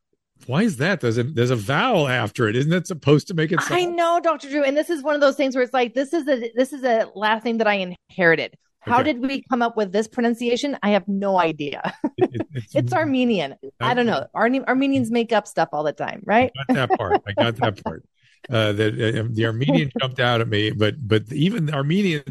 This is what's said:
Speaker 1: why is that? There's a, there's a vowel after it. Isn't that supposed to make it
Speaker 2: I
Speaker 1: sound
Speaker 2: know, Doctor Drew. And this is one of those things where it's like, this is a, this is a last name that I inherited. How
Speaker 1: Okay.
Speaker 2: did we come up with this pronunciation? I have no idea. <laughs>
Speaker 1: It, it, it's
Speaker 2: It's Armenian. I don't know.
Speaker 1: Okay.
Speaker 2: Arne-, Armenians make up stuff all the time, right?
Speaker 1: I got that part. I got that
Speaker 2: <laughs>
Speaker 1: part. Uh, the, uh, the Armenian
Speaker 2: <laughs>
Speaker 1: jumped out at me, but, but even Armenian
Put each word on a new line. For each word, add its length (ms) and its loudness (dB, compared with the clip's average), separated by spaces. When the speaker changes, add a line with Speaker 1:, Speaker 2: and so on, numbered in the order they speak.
Speaker 1:
why 160 0
is 140 0
that? 240 -2
There's 180 0
a, 40 0
there's 280 0
a 40 2
vowel 520 2
after 400 0
it. 80 0
Isn't 160 0
that 160 -2
supposed 400 2
to 80 -6
make 160 0
it 100 0
Speaker 2:
I 220 0
Speaker 1:
sound 120 -2
Speaker 2:
know, 280 2
Doctor 260 -2
Drew. 140 0
And 120 2
this 140 0
is 140 -4
one 100 0
of 80 0
those 140 4
things 180 0
where 100 2
it's 100 -6
like, 200 0
this 200 -2
is 140 0
a, 280 0
this 180 0
is 100 -12
a 300 2
last 320 0
name 140 -2
that 80 2
I 280 -2
inherited. 460 2
How 220 2
Speaker 1:
Okay. 100 0
Speaker 2:
did 100 -4
we 280 -4
come 120 0
up 140 -2
with 160 -2
this 160 0
pronunciation? 760 -2
I 100 2
have 160 2
no 320 0
idea. 600 -2
<laughs> 40 -20
Speaker 1:
It, 140 2
it, 180 -4
it's 240 -8
Speaker 2:
It's 180 0
Armenian. 640 0
I 140 0
don't 140 2
know. 100 2
Speaker 1:
Okay. 160 -6
Speaker 2:
Arne-, 300 0
Armenians 480 0
make 200 0
up 140 2
stuff 260 -2
all 120 -4
the 100 -2
time, 320 -8
right? 260 4
Speaker 1:
I 60 2
got 160 2
that 80 2
part. 300 0
I 60 -6
got 240 0
that 260 -2
Speaker 2:
<laughs> 0 -
Speaker 1:
part. 200 -10
Uh, 220 2
the, 480 0
uh, 100 -4
the 160 -2
Armenian 500 0
Speaker 2:
<laughs> 60 -4
Speaker 1:
jumped 180 -6
out 220 2
at 60 -2
me, 240 0
but, 240 0
but 240 0
even 400 0
Armenian 600 0